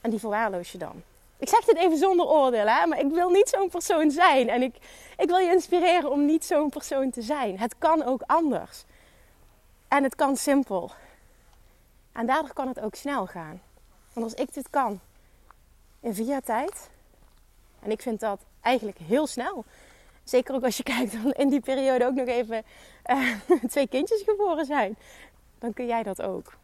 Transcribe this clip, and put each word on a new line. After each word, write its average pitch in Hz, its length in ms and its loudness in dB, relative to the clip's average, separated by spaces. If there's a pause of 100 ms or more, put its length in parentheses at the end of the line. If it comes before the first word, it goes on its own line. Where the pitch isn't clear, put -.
En - 100 -4
die 214 80 -2
verwaarloos 202 540 -4
je 190 60 -14
dan. 170 240 -12 (360)
Ik - 100 -6
zeg 453 120 6
dit 440 160 6
even 330 200 4
zonder 349 300 4
oordeel, 254 400 4
hè, 285 200 4
maar 311 120 0
ik 277 120 0
wil 349 200 2
niet 392 180 6
zo'n 392 200 0
persoon 330 420 2
zijn. 277 380 4
En 247 140 0
ik, 254 140 -4 (400)
ik - 120 0
wil 349 100 2
je 359 140 4
inspireren 349 580 2
om 285 140 2
niet 311 200 2
zo'n 302 240 2
persoon 269 420 -4
te 240 120 -10
zijn. 220 360 -4
Het 226 200 -4
kan 320 260 2
ook 254 220 -2
anders. 294 580 0 (1040)
En 277 140 2
het 269 120 0
kan 277 220 0
simpel. 247 540 0 (1200)
En 233 140 -6
daardoor 294 260 -2
kan 262 160 -4
het 262 120 -8
ook 214 140 -6
snel 269 320 -6
gaan. 170 360 -14 (500)
Want 226 140 -6
als 226 80 -10
ik - 200 -6
dit 277 160 -12
kan 214 300 -2 (1000)
in 233 140 -6
vier 220 120 -4
jaar 269 160 -4
tijd, 262 480 -6 (920)
en 208 100 -8
ik 214 120 -4
vind 220 180 -6
dat 202 200 -4 (200)
eigenlijk 220 380 0
heel 226 280 0
snel. 269 380 -6 (600)
Zeker 254 300 0
ook 254 100 -2
als 240 120 0
je 254 140 -8
<laughs> 254 40 0
kijkt 226 280 -4
dat 262 120 0
in 285 140 2
die 269 120 2
periode 262 460 0
ook 254 80 0
nog 254 120 -2
even, 226 360 -2 (400)
eh, 254 300 0 (180)
<laughs> 254 180 2
twee 277 200 0
kindjes 392 340 0
geboren 392 420 0
zijn. 247 320 -2 (600)
Dan 233 140 -6
kun 247 140 -8
jij 233 160 -2
dat 196 200 -8
ook. 185 420 -8